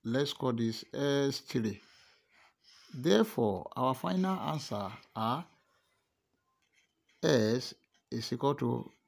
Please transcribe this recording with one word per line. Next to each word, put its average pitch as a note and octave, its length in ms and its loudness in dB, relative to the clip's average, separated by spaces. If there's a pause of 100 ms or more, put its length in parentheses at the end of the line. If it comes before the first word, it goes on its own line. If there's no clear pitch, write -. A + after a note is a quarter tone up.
Let's C3 300 0
call C3 180 -2
this A2+ 400 -2
S C#3 460 0
three. A2 420 -2 (1120)
Therefore, C3+ 840 2
our B2+ 180 2
final F#3 440 0
answer A2+ 520 -4 (260)
are A#2+ 280 -2 (1800)
S A#2 520 4 (360)
is A#2 220 -4
equal C#3 240 0
to A#2+ 340 -2 (180)